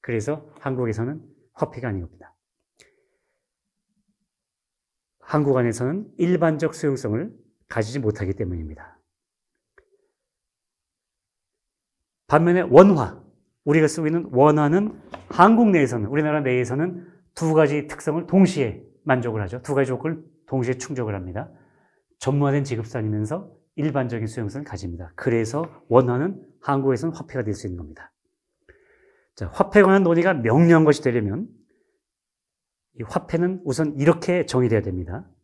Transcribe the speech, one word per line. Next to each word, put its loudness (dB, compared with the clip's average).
그래서 -6
한국에서는 -6
화폐가 -8
아닌 -6
겁니다. -20
한국 0
안에서는 -4
일반적 0
수용성을 -4
가지지 -6
못하기 -4
때문입니다. -10
반면에 4
원화, 6
우리가 4
쓰고 -4
있는 -2
원화는 4
한국 6
내에서는, 2
우리나라 0
내에서는 -2
두 -2
가지 2
특성을 -8
동시에 2
만족을 0
하죠. -8
두 -6
가지 0
조건을 -6
동시에 -4
충족을 -8
합니다. -10
전문화된 -2
지급선이면서 -6
일반적인 -4
수용성을 -8
가집니다. -12
그래서 -4
원화는 0
한국에서는 -2
화폐가 -10
될 -6
수 -12
있는 -8
겁니다. -18
자, -8
화폐에 4
관한 6
논의가 4
명료한 6
것이 4
되려면 -2
이 -10
화폐는 -4
우선 -2
이렇게 0
정의돼야 0
됩니다. -8